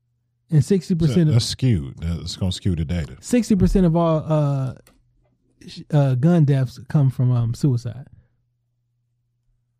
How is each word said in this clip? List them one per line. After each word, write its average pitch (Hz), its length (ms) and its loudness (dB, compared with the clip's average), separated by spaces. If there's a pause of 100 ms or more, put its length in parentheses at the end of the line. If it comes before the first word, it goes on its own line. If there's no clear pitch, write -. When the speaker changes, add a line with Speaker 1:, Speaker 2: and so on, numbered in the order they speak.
(500)
Speaker 1:
and 156 140 4
sixty 196 300 0
percent 156 220 0
Speaker 2:
So 180 60 4
Speaker 1:
of 151 120 2
Speaker 2:
that's 117 100 2
skewed. 87 540 -2
That's 82 380 -6
gonna 92 140 -2
skew 92 240 -2
the 82 120 -2
data. - 340 -6
Speaker 1:
Sixty 233 360 0
percent 185 280 2
of 160 100 2
all, 165 320 0
uh, 143 480 -2 (920)
sh-, 170 160 -18 (100)
uh, 139 220 2
gun 156 320 4
deaths 131 420 -2
come 139 220 2
from, 123 200 0
um, 117 220 -2
suicide. 120 540 -4 (1700)